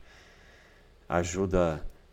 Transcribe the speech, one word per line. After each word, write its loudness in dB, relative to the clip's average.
Ajuda 0